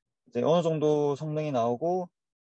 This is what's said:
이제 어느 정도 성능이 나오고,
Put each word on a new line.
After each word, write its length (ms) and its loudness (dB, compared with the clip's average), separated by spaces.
이제 160 -4
어느 180 4
정도 540 0
성능이 360 -4
나오고, 580 0